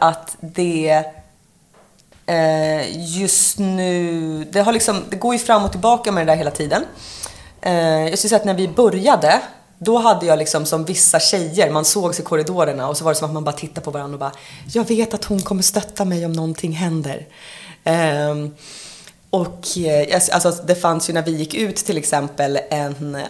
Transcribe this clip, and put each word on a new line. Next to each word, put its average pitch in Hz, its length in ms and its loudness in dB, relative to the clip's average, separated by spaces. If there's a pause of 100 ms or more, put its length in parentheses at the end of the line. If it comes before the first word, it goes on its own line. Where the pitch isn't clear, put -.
att 165 380 0
det, 160 640 0 (1200)
eh, 156 920 0
just - 420 2
nu, 175 920 0
det 190 100 2
har 226 120 4
liksom, 214 360 0
det 196 60 -6
går 233 180 0
ju 240 60 0
fram 220 240 4
och 196 80 -2
tillbaka 226 400 2
med 170 160 0
det 160 40 6
där 160 60 4
hela 147 140 -4
tiden. 156 320 -2 (800)
Eh, 180 120 0 (360)
jag 190 80 -2
skulle 208 120 0
säga 214 100 6
att 208 60 -2
när 190 80 2
vi 185 140 0
började, 190 760 4 (360)
då 226 200 2
hade 208 280 4
jag 156 140 6
liksom 151 260 -2
som 160 200 -2
vissa 175 340 2
tjejer, 170 520 2
man 156 140 0
sågs 175 340 0
i 160 40 -6
korridorerna 156 680 0
och 147 80 -4
så 160 60 -6
var 160 80 2
det 151 80 2
som 156 80 -2
att 151 60 -6
man 151 100 -4
bara 147 120 -2
tittade - 260 -12
på 151 100 -8
varandra 143 240 -8
och 139 40 -10
bara, 139 120 -6 (420)
"Jag 226 140 0
vet 226 260 0
att 208 120 -6
hon 196 160 -2
kommer 185 220 -2
stötta - 420 -2
mig 170 200 -2
om 165 80 -4
någonting 160 380 -4
händer." 160 560 -4 (560)
Ehm, 151 720 0 (720)
och, 175 380 -4 (100)
eh, 156 320 2
jag, 180 120 2 (100)
alltså, 175 200 2
det 175 240 0
fanns 165 340 0
ju 165 40 -2
när 165 80 0
vi 165 100 -2
gick 156 220 -4
ut 208 220 -2
till 175 220 -2
exempel 143 600 -2 (100)
en, 143 480 -4 (120)